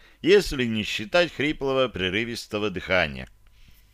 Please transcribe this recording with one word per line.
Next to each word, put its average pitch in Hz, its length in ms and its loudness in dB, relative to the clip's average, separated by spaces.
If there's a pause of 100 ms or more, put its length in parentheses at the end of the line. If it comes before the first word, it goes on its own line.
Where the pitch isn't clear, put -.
(220)
если 156 440 4
не 110 180 -2
считать 147 500 0
хриплого, 135 540 0
прерывистого 104 840 -2
дыхания. 85 580 0 (680)